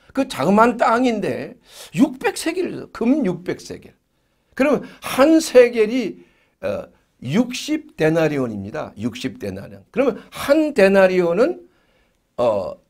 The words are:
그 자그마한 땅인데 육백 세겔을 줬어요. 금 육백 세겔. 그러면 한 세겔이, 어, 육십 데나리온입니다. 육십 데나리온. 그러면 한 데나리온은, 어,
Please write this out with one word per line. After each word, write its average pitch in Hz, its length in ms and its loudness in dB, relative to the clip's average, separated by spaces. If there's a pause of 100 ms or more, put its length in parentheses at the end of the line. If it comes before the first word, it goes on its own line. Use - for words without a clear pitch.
(140)
그 269 140 -2
자그마한 208 500 2
땅인데 220 800 -2 (400)
육백 302 420 0
세겔을 339 340 -6
줬어요. - 200 -14
금 254 340 0
육백 175 360 -6
세겔. - 320 -18 (600)
그러면 269 280 0 (180)
한 311 380 4
세겔이, 240 840 2 (380)
어, 98 220 -4 (400)
육십 247 720 -4
데나리온입니다. 143 1040 -2
육십 - 420 -8
데나리온. 98 520 -12
그러면 254 380 -2
한 302 440 0
데나리온은, 190 920 2 (720)
어, 104 360 -2 (160)